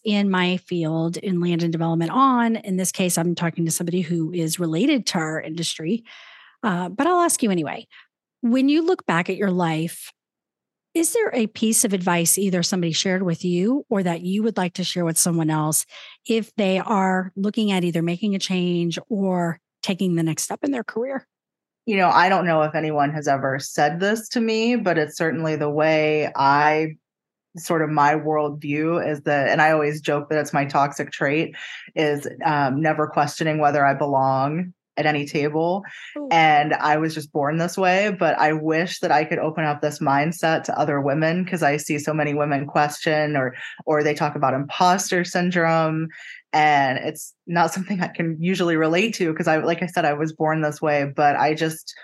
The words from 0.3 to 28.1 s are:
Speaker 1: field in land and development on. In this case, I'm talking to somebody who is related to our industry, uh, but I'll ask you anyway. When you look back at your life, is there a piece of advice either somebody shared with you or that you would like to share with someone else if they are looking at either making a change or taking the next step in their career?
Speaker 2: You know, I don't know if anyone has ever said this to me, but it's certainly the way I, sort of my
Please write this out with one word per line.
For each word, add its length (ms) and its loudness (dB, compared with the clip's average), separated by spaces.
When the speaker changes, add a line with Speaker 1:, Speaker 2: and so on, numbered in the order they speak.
Speaker 1:
field 640 -2
in 240 -2
land 200 0
and 120 0
development 380 0
on. 440 2
In 220 -4
this 160 -2
case, 240 0
I'm 180 0
talking 300 -2
to 60 -2
somebody 280 -2
who 320 -2
is 300 -4
related 460 0
to 100 -2
our 240 -4
industry, 640 -6
uh, 240 -2
but 180 -2
I'll 140 2
ask 240 2
you 80 2
anyway. 340 -4
When 300 2
you 160 4
look 200 0
back 240 0
at 60 -4
your 160 0
life, 640 -2
is 180 0
there 220 0
a 140 0
piece 360 0
of 80 0
advice 460 2
either 260 0
somebody 300 0
shared 300 0
with 200 -2
you 460 0
or 140 0
that 180 -2
you 220 -2
would 120 -2
like 200 -2
to 100 -6
share 180 -4
with 140 -2
someone 320 2
else 360 0
if 300 -2
they 240 2
are 560 0
looking 380 -2
at 100 0
either 180 0
making 340 -2
a 40 -4
change 580 0
or 500 -2
taking 320 0
the 80 0
next 200 -2
step 200 -8
in 80 -2
their 120 -4
career? 440 -8
Speaker 2:
You 100 0
know, 140 4
I 180 6
don't 180 2
know 180 4
if 120 -2
anyone 380 0
has 160 -2
ever 300 0
said 420 0
this 280 0
to 120 -2
me, 340 0
but 220 0
it's 180 0
certainly 400 -2
the 140 -2
way 640 2
I, 640 4
sort 260 0
of 80 -2
my 260 4